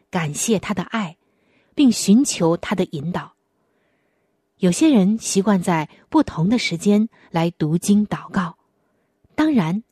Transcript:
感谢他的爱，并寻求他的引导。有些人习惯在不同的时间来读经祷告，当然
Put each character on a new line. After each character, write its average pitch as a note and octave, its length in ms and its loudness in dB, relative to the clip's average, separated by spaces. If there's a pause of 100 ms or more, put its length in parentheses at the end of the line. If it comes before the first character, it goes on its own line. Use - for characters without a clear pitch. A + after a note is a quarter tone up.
(100)
感 D#3+ 220 -4
谢 F#3+ 260 -2
他 - 140 -8
的 F#3 120 -4
爱， G3 340 -8 (560)
并 C4+ 180 4
寻 A3+ 320 4
求 E3+ 320 0
他 - 180 -6
的 F#3 180 -2
引 D#3 200 -8
导。 D#3+ 220 -10 (1200)
有 F#3 140 0
些 D#4 200 2
人 G#3+ 280 4
习 - 240 -2
惯 G3 200 2
在 E3 280 -2 (180)
不 D#4 140 2
同 D#3+ 260 -2
的 A#3 100 2
时 E3 200 -4
间 G#3 280 2 (240)
来 E3+ 200 -2
读 D#3 280 -2
经 G#3 280 2
祷 - 240 -10
告， F3 260 -4 (760)
当 D#4 180 0
然 G3 400 0